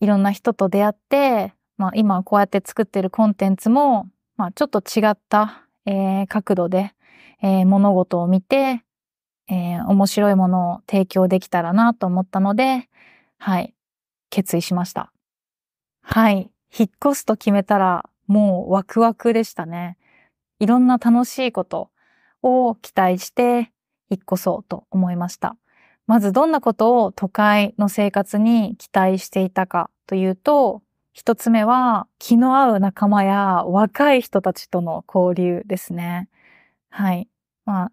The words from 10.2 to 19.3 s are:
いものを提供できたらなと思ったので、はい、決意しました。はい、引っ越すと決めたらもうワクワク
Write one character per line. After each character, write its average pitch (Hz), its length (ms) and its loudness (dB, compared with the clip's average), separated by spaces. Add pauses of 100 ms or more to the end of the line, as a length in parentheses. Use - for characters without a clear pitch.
い 196 60 2
も 185 140 2
の 180 240 -2
を - 160 -12
提 196 160 0
供 185 240 0
で 185 100 0
き - 80 -8
た 175 140 -2
ら 170 100 -4
な 233 220 2
と 214 120 -6
思 180 160 0
っ 185 40 -4
た 190 160 -4
の 196 120 0
で、 254 360 -2 (480)
は 185 240 -2
い、 - 120 -12 (560)
決 190 280 -2
意 170 40 0
し 180 120 -6
ま 180 100 -2
し 180 80 -10
た。 - 220 -12 (880)
は 220 300 2
い、 190 200 -4 (260)
引 220 100 2
っ - 20 -16 (160)
越 285 160 0
す - 40 -20
と 220 120 -2
決 - 140 -2
め 202 120 2
た 202 140 0
ら 185 320 -2 (180)
も 202 400 2
う 180 60 0
ワ 190 100 0
ク - 160 -4
ワ 226 140 2
ク 233 180 -2